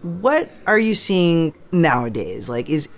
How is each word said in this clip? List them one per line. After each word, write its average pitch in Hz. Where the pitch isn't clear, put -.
What 214
are 214
you 220
seeing 170
nowadays? 120
Like, 120
is, 151